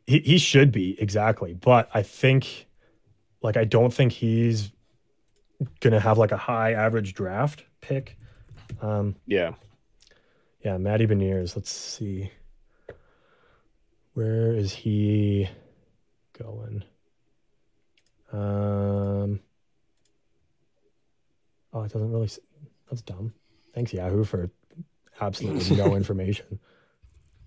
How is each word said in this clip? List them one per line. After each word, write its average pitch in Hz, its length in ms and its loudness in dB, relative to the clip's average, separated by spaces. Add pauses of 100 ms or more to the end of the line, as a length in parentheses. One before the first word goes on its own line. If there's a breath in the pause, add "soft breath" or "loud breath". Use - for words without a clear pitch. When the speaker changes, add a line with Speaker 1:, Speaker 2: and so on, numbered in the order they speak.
Speaker 1:
He, 139 140 6
he 175 180 6
should 139 340 6
be, 98 300 -2
exactly. 104 520 0
But 117 380 4
I 107 100 0
think, - 640 0 (760)
like, 107 160 0
I 110 60 2
don't 117 280 4
think 127 200 2
he's 113 580 0 (1120)
gonna 113 200 4
have, 110 180 2
like, 107 140 4
a 101 60 -2
high 113 340 -2
average 110 420 -2
draft 104 500 -4 (180)
pick. 135 340 -8 (640 soft breath)
Um, 101 360 -4 (100)
Speaker 2:
Yeah. 87 260 0 (1120)
Speaker 1:
Yeah, 95 140 -4
Matty 107 280 2
Beniers. 95 500 0
Let's 98 140 -10
see. 98 600 -10 (1800 soft breath)
Where 113 380 0
is 101 200 -2
he 104 760 0 (880 soft breath)
going? 107 460 -12 (1500)
Um, 101 1080 -2 (2250)
oh, 113 100 -6
it 107 100 -8
doesn't 110 180 -2
really 113 160 0
s-, - 120 -10 (500)
that's 120 140 -10
dumb. 101 300 -10 (420)
Thanks, 120 180 -6
Yahoo, 95 320 0
for 90 260 -4 (680)
absolutely 98 560 0
no 101 200 4
Speaker 2:
<laughs> - 0 -
Speaker 1:
information. 98 600 -4 (880)